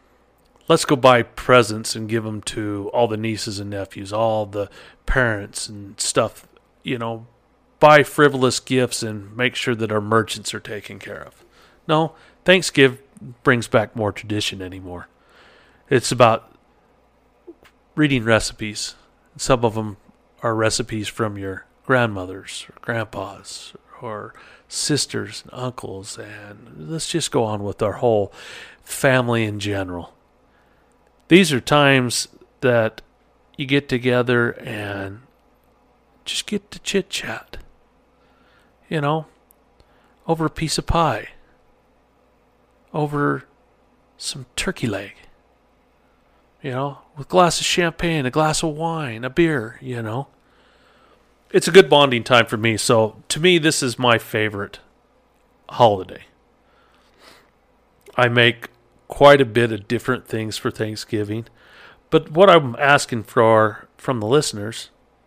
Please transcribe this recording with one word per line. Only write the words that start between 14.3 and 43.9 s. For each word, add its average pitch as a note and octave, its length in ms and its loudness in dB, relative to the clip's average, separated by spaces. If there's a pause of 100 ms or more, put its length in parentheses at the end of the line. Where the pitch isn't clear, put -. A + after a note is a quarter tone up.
anymore. F#2 460 -14 (840)
It's B2+ 200 2
about A#2+ 460 2 (1400)
reading C#3 300 2
recipes. G#2+ 720 -2 (420)
Some B2 280 0
of A2 120 0
'em G#2+ 220 -6 (440)
are A#2 120 0
recipes A2 520 -2
from G#2+ 320 -6
your F#2+ 280 -10 (200)
grandmothers G2 840 -4
or - 140 -20
grandpas G2 880 -10 (300)
or G#2+ 320 -14 (340)
sisters - 760 -4
and - 160 -18
uncles, G#2 600 -12
and G#2 720 -18
let's D#3+ 180 -8
just - 220 -4
go B2 140 0
on G#2+ 180 -4
with G2+ 180 -8
our G2+ 140 0
whole A2 360 2 (520)
family A#2+ 640 0
in G#2 140 -4
general. F#2+ 540 -6 (1160)
These E3+ 220 8
are B2 120 0
times C#3 640 2 (320)
that A#2 400 2 (560)
you D3 80 -6
get C#3 240 0
together B2 600 0
and G2+ 720 -10 (1040)
just - 200 -8
get - 260 -8
to - 80 -18
chit-chat, - 760 -6 (1300)
you D#3+ 100 -4
know, D3+ 240 -2 (1040)
over D#3+ 180 -2
a D3+ 60 0
piece - 260 -4
of D#3 80 -6
pie, D3+ 460 -2 (1600)
over C#3+ 520 -2 (720)